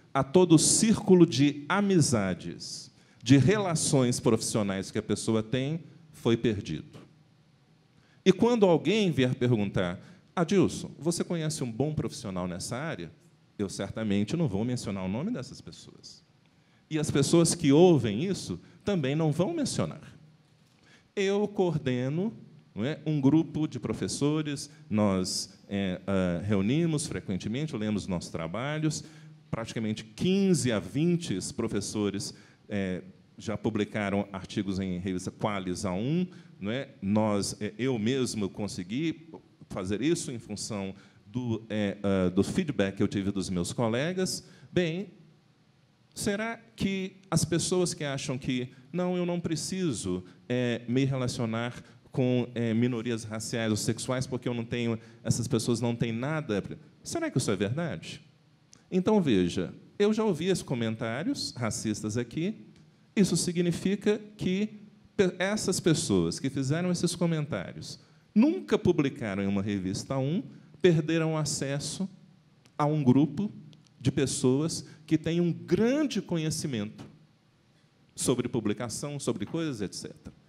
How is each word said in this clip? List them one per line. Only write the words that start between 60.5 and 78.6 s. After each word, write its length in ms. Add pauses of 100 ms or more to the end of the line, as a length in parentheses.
comentários 920
racistas 600
aqui. 500 (480)
Isso 220
significa 840 (160)
que 440 (360)
pe-, 220
essas 420
pessoas 580
que 120
fizeram 400
esses 240
comentários 880 (340)
nunca 440
publicaram 640
em 40
uma 160
revista 520
A 40
um, 240 (400)
perderam 540
acesso 720 (680)
a 80
um 180
grupo 500 (480)
de 100
pessoas 720 (220)
que 100
têm 240
um 120
grande 680
conhecimento 840 (1080)
sobre 340
publicação, 720